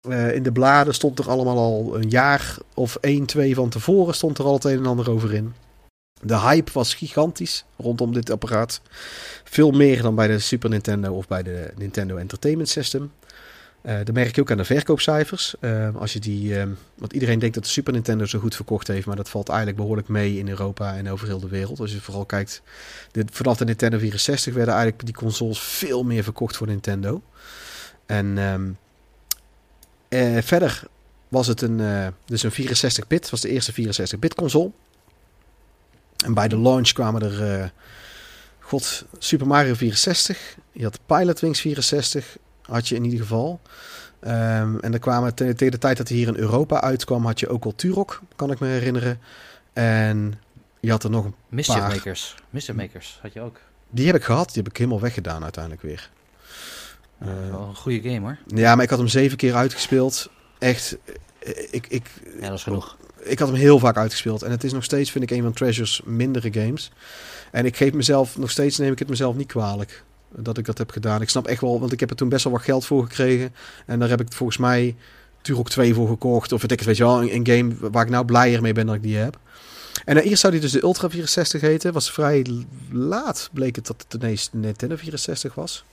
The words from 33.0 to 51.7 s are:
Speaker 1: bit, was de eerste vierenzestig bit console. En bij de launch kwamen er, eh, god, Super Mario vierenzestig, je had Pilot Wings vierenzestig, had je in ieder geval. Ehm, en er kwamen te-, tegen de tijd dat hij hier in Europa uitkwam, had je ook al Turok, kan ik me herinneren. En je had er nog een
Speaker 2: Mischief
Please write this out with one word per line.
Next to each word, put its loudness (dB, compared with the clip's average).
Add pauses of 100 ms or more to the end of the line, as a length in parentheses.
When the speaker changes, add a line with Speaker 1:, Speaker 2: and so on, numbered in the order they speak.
Speaker 1:
bit, -2
was -4
de -4
eerste -2
vierenzestig -4
bit -2
console. 2 (1500)
En 0
bij 2
de 0
launch 4
kwamen -2
er, -2
eh, -6 (920)
god, -4 (140)
Super 0
Mario 4
vierenzestig, 0 (160)
je -10
had -6
Pilot 4
Wings 0
vierenzestig, -2 (260)
had -4
je 0
in 0
ieder 0
geval. -2 (600)
Ehm, 0
en -2
er 0
kwamen 0
te-, 0
tegen 4
de -6
tijd 2
dat -6
hij -2
hier 2
in -2
Europa 2
uitkwam, 0
had -2
je -2
ook -4
al -4
Turok, -2 (160)
kan -4
ik -4
me -2
herinneren. -2 (520)
En 2 (460)
je 0
had 2
er -2
nog 0
een -6 (140)
Speaker 2:
Mischief 0